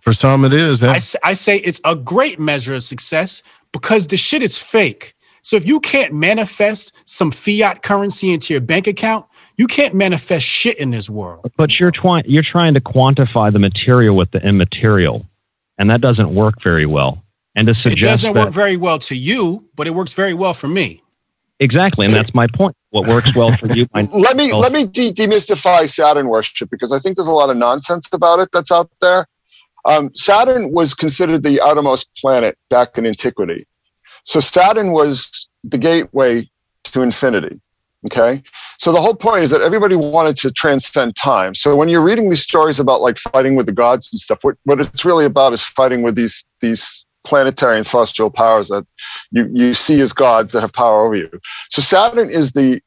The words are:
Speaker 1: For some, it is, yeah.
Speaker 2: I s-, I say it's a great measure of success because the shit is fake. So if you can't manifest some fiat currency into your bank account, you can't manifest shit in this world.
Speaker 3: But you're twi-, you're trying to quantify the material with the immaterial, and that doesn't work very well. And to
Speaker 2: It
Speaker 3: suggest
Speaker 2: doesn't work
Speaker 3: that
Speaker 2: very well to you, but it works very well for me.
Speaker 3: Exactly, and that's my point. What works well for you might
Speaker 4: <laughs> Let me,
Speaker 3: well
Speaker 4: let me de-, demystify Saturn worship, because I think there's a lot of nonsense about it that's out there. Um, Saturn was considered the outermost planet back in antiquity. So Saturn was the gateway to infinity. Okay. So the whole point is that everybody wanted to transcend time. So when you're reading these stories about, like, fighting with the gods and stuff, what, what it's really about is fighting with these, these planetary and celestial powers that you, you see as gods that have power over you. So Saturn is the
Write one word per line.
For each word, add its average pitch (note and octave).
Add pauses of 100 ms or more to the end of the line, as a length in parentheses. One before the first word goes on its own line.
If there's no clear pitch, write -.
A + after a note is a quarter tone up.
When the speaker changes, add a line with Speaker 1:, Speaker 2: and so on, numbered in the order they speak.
Speaker 1:
For A#2
some, C3+
it C3
is, D3+
yeah. B2
Speaker 2:
I C3
s-, A#2
I F3+
say G3+
it's F3
a E3
great F3
measure C#3
of B2+
success D#3+ (300)
because G#3+
the F#3+
shit D4
is -
fake. - (280)
So -
if E3+
you D4
can't A3+
manifest G#3 (120)
some -
fiat G#3
currency G3
into D#3+
your C#3
bank D#3+
account, A3 (300)
you A#3+
can't C#4
manifest F3+
shit -
in C#3
this G#2+
world. G2
Speaker 3:
But D#3
you're F3+
twi-, F3
you're D3
trying E3+
to C3+
quantify C3
the G#2
material G#2
with F2+
the F#2
immaterial, G2 (540)
and G2+
that A#2+
doesn't G#2+
work G#2+ (100)
very E2
well. C#2 (320)
And A2
to A#2
Speaker 2:
It A2
Speaker 3:
suggest G2+ (200)
Speaker 2:
doesn't A3
work -
Speaker 3:
that G3
Speaker 2:
very F#3+
well F3
to -
you, F3+
but D3+
it E3
works E3+
very F#3+
well F3+
for -
me. D3+ (580)
Speaker 3:
Exactly, C#3
and G#2+
that's A2
my A#2+
point. F#3+ (140)
What G#2
works A#2+
well A#2
for -
you A#2
might G#2
Speaker 4:
<laughs> -
Let A3+
me, C#4
Speaker 3:
well G#3+
Speaker 4:
let B3+
me C#4+
de-, A3
demystify F#3
Saturn D3
worship, A2
because A#2
I C#3
think F3+
there's F3+
a E3
lot D3
of B2+
nonsense C#3
about E3+
it F#3
that's F3
out E3+ (120)
there. F#3 (580)
Um, D3
Saturn A3
was D#3+
considered D#3+
the C#3
outermost D3
planet B2+ (140)
back B2
in A#2
antiquity. G#2+ (580)
So -
Saturn F#3+
was D3 (160)
the -
gateway C3 (360)
to -
infinity. A#2 (460)
Okay. A#2+ (360)
So E3+
the E3
whole G#3+
point G#3
is C#3
that D3
everybody F#3
wanted D#3
to C3
transcend C3
time. G2
So D3
when D3+
you're E3+
reading G#3
these D#3
stories D#3
about, C3
like, A#2+
fighting C3
with B2
the G#2
gods A#2+
and A2
stuff, -
what, C#3
what C#3
it's -
really E3
about C3+
is A#2
fighting B2+
with A#2
these, A2+ (160)
these - (200)
planetary C3
and A2
celestial A2
powers A2
that G2+ (460)
you, A#2+
you B2
see D3+
as C3+
gods A#2
that A#2
have G#2+
power A2
over A2
you. E2 (300)
So D3
Saturn A3
is C#3
the C3